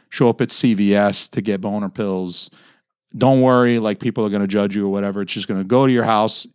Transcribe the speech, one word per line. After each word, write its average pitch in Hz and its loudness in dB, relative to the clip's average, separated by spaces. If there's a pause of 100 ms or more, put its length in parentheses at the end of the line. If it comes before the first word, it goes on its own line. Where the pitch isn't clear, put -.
show 123 2
up 113 0
at 123 0
C 117 0
V 101 2
S 101 0
to - -6
get 98 -4
boner 101 -6
pills. 92 -6 (640)
Don't 127 4
worry, 123 4
like, 107 -2
people 113 -2
are 104 -2
gonna 101 0
judge 101 0
you 101 -2
or - -2
whatever. 101 -4
It's 95 -8
just 101 -8
gonna 98 -4
go 123 2
to 131 4
your 120 2
house. 110 0